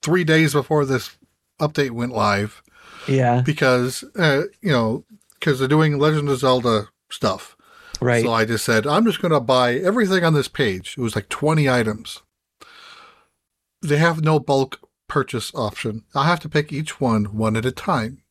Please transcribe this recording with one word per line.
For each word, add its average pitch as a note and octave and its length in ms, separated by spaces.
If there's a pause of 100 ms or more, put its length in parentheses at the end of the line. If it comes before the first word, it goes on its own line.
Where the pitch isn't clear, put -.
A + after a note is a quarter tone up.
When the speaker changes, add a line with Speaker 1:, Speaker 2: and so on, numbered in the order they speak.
Speaker 1:
three F3 220
days D#3+ 280
before D3 320
this C3 320 (440)
update D3 320
went A#2+ 200
live. G#2 500 (460)
Speaker 2:
Yeah. B2 340
Speaker 1:
Because, B2+ 640 (140)
uh, D3+ 240 (180)
you G3 120
know, A#2 320 (360)
'cause C#3 180
they're C3 100
doing D3+ 300
Legend D3+ 300
of C3+ 100
Zelda A#2+ 500 (220)
stuff. - 460 (440)
Speaker 2:
Right. A#2+ 240
Speaker 1:
So A#2+ 80
I A2+ 120
just A2+ 200
said, A2+ 220
"I'm F3+ 200
just G3 160
gonna D#3+ 180
buy B2 340
everything F#3+ 500
on D#3+ 100
this C#3 140
page." F#2+ 500
It - 20
was, A2+ 140
like, G#2 160
twenty D3 400
items. A2 520 (1600)
They D3 180
have D#3+ 240
no D#3 160
bulk C3+ 420 (280)
purchase - 460
option. A2 500 (100)
I C#3 120
have E3+ 140
to D#3 80
pick D3+ 240
each D#3 280
one, A2 260
one A2 300
at A2+ 80
a B2+ 80
time. B2+ 580